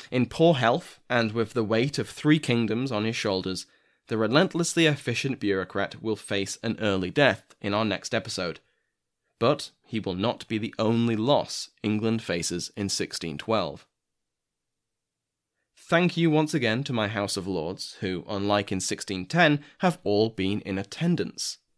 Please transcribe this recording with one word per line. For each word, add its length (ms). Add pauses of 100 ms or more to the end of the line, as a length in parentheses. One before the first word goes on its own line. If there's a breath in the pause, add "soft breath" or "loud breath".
In 160
poor 300
health, 440 (100)
and 220
with 220
the 100
weight 340
of 120
three 300
kingdoms 520
on 140
his 100
shoulders, 500 (420)
the 100
relentlessly 720
efficient 520
bureaucrat 640
will 140
face 440
an 200
early 280
death 520
in 120
our 120
next 280
episode. 460 (800)
But 320 (140)
he 160
will 120
not 360
be 80
the 200
only 380
loss 540 (120)
England 400
faces 540
in 140
sixteen 480
twelve. 500 (1900)
Thank 400
you 140
once 240
again 320
to 80
my 140
House 280
of 120
Lords, 540
who, 280
unlike 420
in 80
sixteen 460
ten, 360 (180 loud breath)
have 240
all 260
been 320
in 160
attendance. 800 (200)